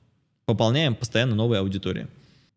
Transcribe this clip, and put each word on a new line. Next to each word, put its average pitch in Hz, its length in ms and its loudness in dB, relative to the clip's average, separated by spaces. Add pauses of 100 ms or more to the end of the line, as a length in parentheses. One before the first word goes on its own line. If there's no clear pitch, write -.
(460)
пополняем 117 480 2
постоянно 117 400 -2
новой 110 260 0
аудиторией. 95 460 -4 (500)